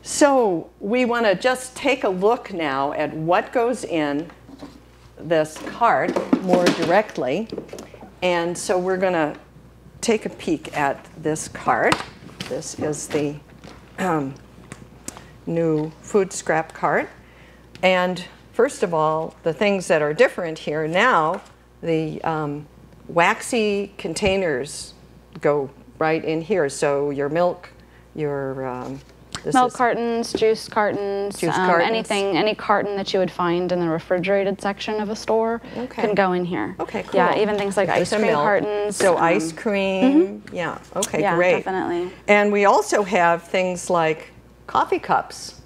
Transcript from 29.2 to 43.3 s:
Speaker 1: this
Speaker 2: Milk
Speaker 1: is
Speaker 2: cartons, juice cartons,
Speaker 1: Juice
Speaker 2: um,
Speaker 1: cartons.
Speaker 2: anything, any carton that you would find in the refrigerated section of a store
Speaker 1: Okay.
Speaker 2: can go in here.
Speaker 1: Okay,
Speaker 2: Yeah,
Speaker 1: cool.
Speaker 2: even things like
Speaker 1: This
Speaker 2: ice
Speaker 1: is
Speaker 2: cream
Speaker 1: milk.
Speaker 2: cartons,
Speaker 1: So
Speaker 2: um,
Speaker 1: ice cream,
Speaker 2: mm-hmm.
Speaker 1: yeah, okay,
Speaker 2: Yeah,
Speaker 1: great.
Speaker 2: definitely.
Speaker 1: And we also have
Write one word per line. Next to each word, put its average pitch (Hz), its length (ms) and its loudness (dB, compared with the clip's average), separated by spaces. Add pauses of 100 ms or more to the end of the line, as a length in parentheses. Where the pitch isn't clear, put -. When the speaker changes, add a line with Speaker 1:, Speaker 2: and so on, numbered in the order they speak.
Speaker 1:
this 151 100 -4
Speaker 2:
Milk 254 140 4
Speaker 1:
is 240 80 -8
Speaker 2:
cartons, 233 560 -2
juice 220 360 0
cartons, 403 720 -2
Speaker 1:
Juice - 180 0
Speaker 2:
um, - 120 2
Speaker 1:
cartons. 170 220 4
Speaker 2:
anything, 202 460 0
any 208 200 0
carton 202 400 0
that 196 160 -4
you 190 80 2
would 180 100 0
find 175 400 0
in 180 80 0
the 170 100 0
refrigerated 190 720 0
section 214 400 -4
of 208 100 -4
a 220 60 -4
store 226 460 0 (140)
Speaker 1:
Okay. 233 260 -6
Speaker 2:
can 214 120 0
go 190 180 2
in 180 120 0
here. 175 360 -4
Speaker 1:
Okay, 190 320 -6
Speaker 2:
Yeah, 180 200 4
Speaker 1:
cool. 202 100 2
Speaker 2:
even 208 140 0
things 202 200 -2
like 196 100 2
Speaker 1:
This - 100 0
Speaker 2:
ice 170 160 0
Speaker 1:
is 208 60 0
Speaker 2:
cream 214 140 2
Speaker 1:
milk. 147 100 2
Speaker 2:
cartons, 208 540 0
Speaker 1:
So 180 200 4
Speaker 2:
um, 147 60 2
Speaker 1:
ice 165 300 2
cream, 208 880 2
Speaker 2:
mm-hmm. - 160 -14
Speaker 1:
yeah, 165 220 -4 (180)
okay, 185 240 -2
Speaker 2:
Yeah, 185 160 2
Speaker 1:
great. 175 280 4
Speaker 2:
definitely. 180 460 -2 (160)
Speaker 1:
And 208 260 6
we 202 120 2
also 226 400 4
have 170 400 2